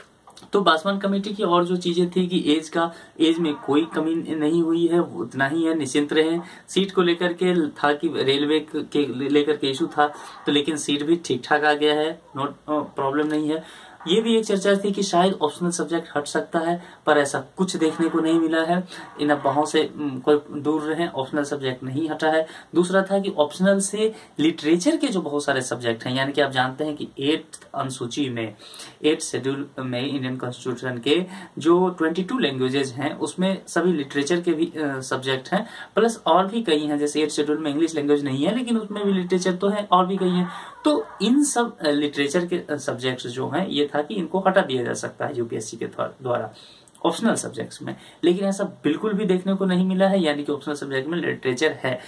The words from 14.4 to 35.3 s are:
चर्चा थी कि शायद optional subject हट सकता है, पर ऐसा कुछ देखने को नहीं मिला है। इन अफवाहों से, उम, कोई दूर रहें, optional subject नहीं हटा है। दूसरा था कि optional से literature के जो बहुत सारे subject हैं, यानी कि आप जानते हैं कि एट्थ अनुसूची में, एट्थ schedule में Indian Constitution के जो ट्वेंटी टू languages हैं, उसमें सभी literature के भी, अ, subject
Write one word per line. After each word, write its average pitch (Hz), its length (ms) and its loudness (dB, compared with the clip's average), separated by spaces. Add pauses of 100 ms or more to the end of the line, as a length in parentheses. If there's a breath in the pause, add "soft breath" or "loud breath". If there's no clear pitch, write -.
चर्चा 196 300 2
थी 196 180 0
कि 196 100 -2
शायद 190 300 4 (100)
optional 170 280 0
subject 165 460 -2
हट 151 100 -4
सकता 165 320 -2
है, 170 260 -2 (220 loud breath)
पर 147 120 6
ऐसा 143 260 0 (120)
कुछ 185 200 0
देखने 160 320 2
को 160 120 0
नहीं 165 200 4
मिला 160 220 2
है। 175 260 0 (320 loud breath)
इन 147 100 2
अफवाहों 143 340 2
से, 151 320 2
उम, 143 220 -4
कोई 147 220 4 (100)
दूर 147 320 0
रहें, 160 260 -2
optional 143 360 -2
subject 135 380 -4
नहीं 135 260 -2
हटा 156 220 0
है। 160 160 2 (280 loud breath)
दूसरा 180 280 4
था 196 160 2
कि 196 120 -2
optional 185 500 2
से 220 340 -2 (240 loud breath)
literature 165 580 2
के 294 120 0
जो 190 120 -2
बहुत 147 240 -2
सारे 135 160 0
subject 120 440 -4
हैं, 127 120 -2
यानी 135 160 -2
कि 147 80 0
आप 139 100 2
जानते 131 340 -2
हैं 151 120 -4
कि - 120 -10 (100)
एट्थ 151 560 -4
अनुसूची 131 540 -4
में, 113 260 -6 (500 loud breath)
एट्थ 156 180 2
schedule 135 560 -4
में 127 280 -4
Indian 131 300 -4
Constitution 127 600 -6
के 160 280 2 (320 loud breath)
जो 175 300 6
ट्वेंटी 165 340 -2
टू 254 160 -2
languages 131 500 0
हैं, 143 300 -6
उसमें 185 480 -2
सभी 175 260 2
literature 143 480 0
के 175 120 0
भी, 156 240 -2
अ, 139 240 -2
subject 131 520 -4